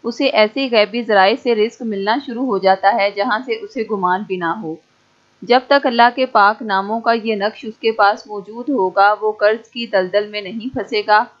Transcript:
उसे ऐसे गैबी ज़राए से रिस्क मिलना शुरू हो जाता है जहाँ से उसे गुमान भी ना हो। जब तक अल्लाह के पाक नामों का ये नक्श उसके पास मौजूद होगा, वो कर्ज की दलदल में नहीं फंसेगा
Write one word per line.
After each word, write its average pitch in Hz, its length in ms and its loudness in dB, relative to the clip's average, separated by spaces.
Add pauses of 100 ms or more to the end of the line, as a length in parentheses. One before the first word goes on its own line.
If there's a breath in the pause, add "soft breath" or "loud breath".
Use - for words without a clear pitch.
उसे 247 240 -2 (100)
ऐसे 214 300 0
गैबी 226 360 0
ज़राए 208 320 4
से 240 180 -2
रिस्क 220 300 -2
मिलना 214 360 -2
शुरू 247 240 -8
हो 226 160 -2
जाता 190 320 4
है 202 200 0
जहाँ 214 300 -2
से 233 160 -4
उसे 220 280 -8
गुमान 196 380 -2
भी 185 120 -4
ना 170 180 -4
हो। 165 240 -10 (640)
जब 247 260 0
तक 277 180 2
अल्लाह 240 260 4
के 254 180 -2
पाक 214 340 4
नामों 202 360 -2
का 226 140 0
ये 220 220 -4
नक्श 208 300 -6
उसके 220 280 -4
पास 214 340 2
मौजूद 214 420 -10
होगा, 196 440 2
वो 214 200 -2
कर्ज 220 340 0
की 233 200 -10
दलदल 202 400 0
में 208 140 -10
नहीं 220 280 -10
फंसेगा 214 560 0 (140)